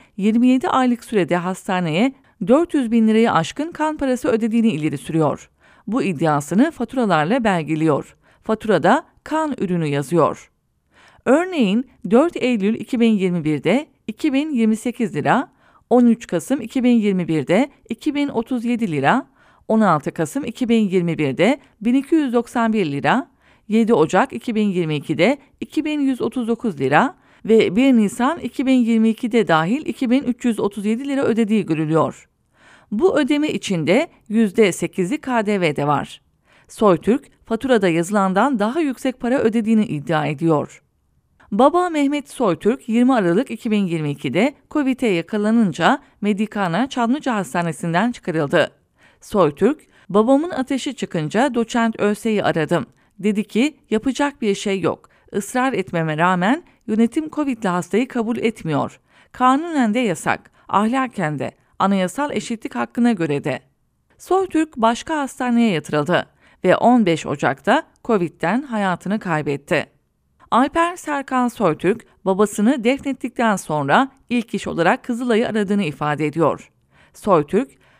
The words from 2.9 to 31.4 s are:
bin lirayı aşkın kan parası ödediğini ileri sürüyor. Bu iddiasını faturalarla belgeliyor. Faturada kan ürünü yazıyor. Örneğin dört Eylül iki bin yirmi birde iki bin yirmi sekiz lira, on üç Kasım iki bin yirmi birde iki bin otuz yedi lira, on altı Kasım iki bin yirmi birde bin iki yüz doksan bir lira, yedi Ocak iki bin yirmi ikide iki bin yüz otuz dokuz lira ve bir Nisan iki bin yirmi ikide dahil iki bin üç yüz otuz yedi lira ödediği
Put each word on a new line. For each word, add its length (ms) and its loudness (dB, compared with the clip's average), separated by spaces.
bin 180 4
lirayı 240 4
aşkın 400 -2
kan 240 -4
parası 320 -2
ödediğini 400 0
ileri 300 -2
sürüyor. 520 -2
Bu 160 -4
iddiasını 680 0
faturalarla 760 -2
belgeliyor. 720 0
Faturada 640 2
kan 340 -2
ürünü 280 -2
yazıyor. 640 0
Örneğin 640 0
dört 260 4
Eylül 380 0
iki 260 -6
bin 120 4
yirmi 320 0
birde 420 0
iki 260 -4
bin 180 0
yirmi 260 2
sekiz 380 -4
lira, 380 0
on 160 6
üç 200 2
Kasım 340 -2
iki 240 -4
bin 120 4
yirmi 320 0
birde 420 0
iki 260 -6
bin 140 -2
otuz 360 -4
yedi 280 -2
lira, 340 0
on 120 2
altı 340 2
Kasım 300 -4
iki 240 -6
bin 200 4
yirmi 300 0
birde 420 0
bin 140 0
iki 200 0
yüz 180 0
doksan 400 0
bir 200 0
lira, 380 0
yedi 260 4
Ocak 380 2
iki 220 -8
bin 140 0
yirmi 260 -2
ikide 440 0
iki 240 -6
bin 160 -4
yüz 200 -2
otuz 280 -4
dokuz 320 -4
lira 340 2
ve 320 4
bir 200 4
Nisan 420 0
iki 280 -6
bin 120 4
yirmi 300 2
ikide 400 0
dahil 380 0
iki 240 -4
bin 120 2
üç 220 -6
yüz 160 0
otuz 260 -4
yedi 220 -2
lira 140 -2
ödediği 440 0